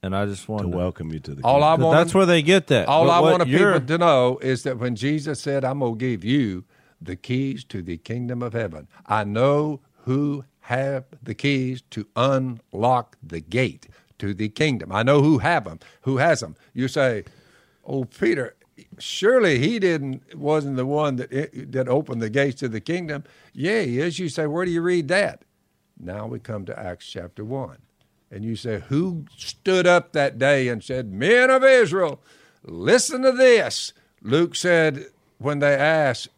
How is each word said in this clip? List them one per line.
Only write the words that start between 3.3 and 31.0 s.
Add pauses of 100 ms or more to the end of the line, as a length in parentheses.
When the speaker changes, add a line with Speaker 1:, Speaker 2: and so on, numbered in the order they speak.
Speaker 3:
want
Speaker 1:
you're
Speaker 3:
people
to
know
is
that
when
Jesus
said,
"I'm
gonna
give
you (380)
the
keys
to
the
kingdom
of
heaven," (180)
I
know (240)
who (160)
have (160)
the
keys
to
unlock
the
gate (300)
to
the
kingdom.
I
know
who
have
'em, (220)
who
has
'em. (180)
You
say, (600)
"Oh,
Peter, (440)
surely
he
didn't,
wasn't
the
one
that,
that
opened
the
gates
to
the
kingdom." (300)
Yeah,
he
is.
You
say,
"Where
do
you
read
that?" (560)
Now
we
come
to
Acts
chapter
one. (520)
And
you
say,
"Who (100)
stood
up
that
day
and
said,